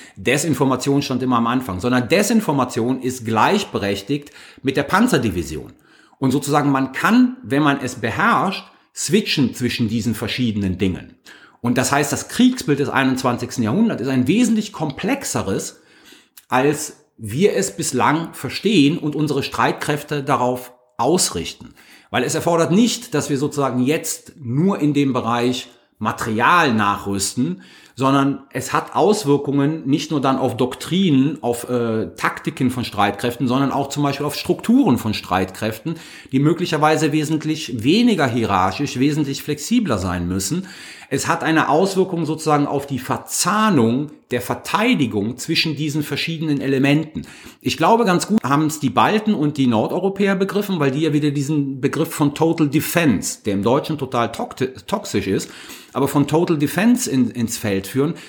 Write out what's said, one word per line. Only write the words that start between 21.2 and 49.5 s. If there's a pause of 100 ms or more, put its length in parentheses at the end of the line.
Weil
es
erfordert
nicht,
dass
wir
sozusagen
jetzt
nur
in
dem
Bereich (300)
Material
nachrüsten, (320)
sondern (100)
es
hat
Auswirkungen
nicht
nur
dann
auf
Doktrinen,
auf,
äh,
Taktiken
von
Streitkräften,
sondern
auch
zum
Beispiel
auf
Strukturen
von
Streitkräften, (360)
die
möglicherweise
wesentlich
weniger
hierarchisch,
wesentlich
flexibler
sein
müssen. (440)
Es
hat
eine
Auswirkung
sozusagen
auf
die
Verzahnung (180)
der
Verteidigung
zwischen
diesen
verschiedenen
Elementen. (340)
Ich
glaube,
ganz
gut
haben
es
die
Balten
und